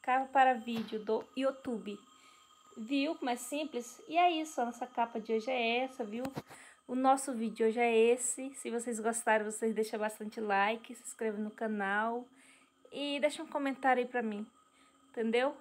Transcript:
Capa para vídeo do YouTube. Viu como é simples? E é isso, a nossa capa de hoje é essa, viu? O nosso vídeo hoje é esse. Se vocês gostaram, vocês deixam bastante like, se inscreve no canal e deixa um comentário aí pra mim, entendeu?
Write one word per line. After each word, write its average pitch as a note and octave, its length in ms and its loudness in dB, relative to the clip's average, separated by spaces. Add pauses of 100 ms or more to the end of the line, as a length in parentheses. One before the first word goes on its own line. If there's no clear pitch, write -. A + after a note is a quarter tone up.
Capa C4 300 2
para C4 220 8
vídeo A3 500 -4
do A3 200 0 (120)
YouTube. B3 600 -4 (800)
Viu C#4 380 0
como C4+ 160 -4
é B3 60 0
simples? C#4+ 720 -6
E D#4+ 100 0
é F4+ 100 6
isso, D#4 320 -2
a A#3+ 40 2
nossa A#3+ 240 -6
capa A#3 320 -2
de A3 120 -4
hoje A3 160 0
é A#3+ 360 0
essa, C4 180 -8
viu? A3 220 -6 (640)
O B3 80 -4
nosso C4+ 360 4
vídeo A3+ 320 -2
hoje A3 140 2
é A#3 180 4
esse. B3 580 4
Se A#3 180 -8
vocês A#3 260 -4
gostaram, A3 460 0
vocês A3 280 -2
deixam A3 280 -2
bastante G#3+ 400 -6
like, G#3+ 560 0
se - 80 -20
inscreve G#3+ 360 -4
no G#3+ 120 -4
canal A3 720 -2 (640)
e C#4+ 300 -4
deixa D4 240 0
um - 20 -10
comentário C4+ 560 2
aí B3 60 -2
pra B3 120 -2
mim, G#3+ 240 -4 (680)
entendeu? A#3+ 500 2